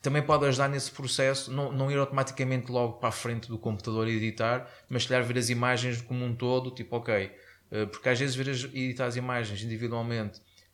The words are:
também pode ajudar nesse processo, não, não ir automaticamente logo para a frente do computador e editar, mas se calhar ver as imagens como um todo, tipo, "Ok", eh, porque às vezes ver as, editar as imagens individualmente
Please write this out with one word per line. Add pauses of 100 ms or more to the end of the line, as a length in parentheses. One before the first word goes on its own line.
também
pode
ajudar
nesse
processo,
não,
não
ir
automaticamente
logo
para
a
frente
do
computador
e
editar, (220)
mas
se
calhar
ver
as
imagens
como
um
todo,
tipo,
"Ok", (400)
eh,
porque
às
vezes
ver
as,
editar
as
imagens
individualmente (340)